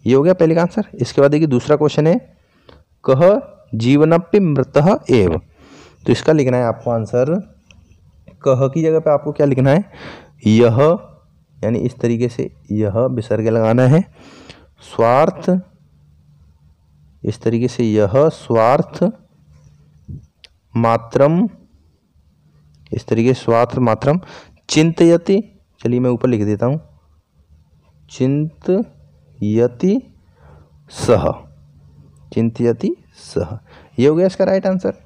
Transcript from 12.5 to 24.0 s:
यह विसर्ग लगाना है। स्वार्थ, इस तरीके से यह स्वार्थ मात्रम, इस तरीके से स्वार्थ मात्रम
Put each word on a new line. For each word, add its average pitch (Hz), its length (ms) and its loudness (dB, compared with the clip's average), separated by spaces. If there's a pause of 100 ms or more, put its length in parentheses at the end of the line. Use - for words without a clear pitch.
यह 107 260 -2 (100)
विसर्ग 113 400 -4
लगाना 113 360 2
है। 147 160 4 (840)
स्वार्थ, 127 680 0 (1700)
इस - 200 -8
तरीके 117 260 -2
से - 160 -4
यह 107 500 0
स्वार्थ 120 680 0 (1700)
मात्रम, 131 760 0 (1400)
इस - 140 -10
तरीके 113 280 0
से - 60 -8
स्वार्थ 117 400 0
मात्रम 135 400 0 (480)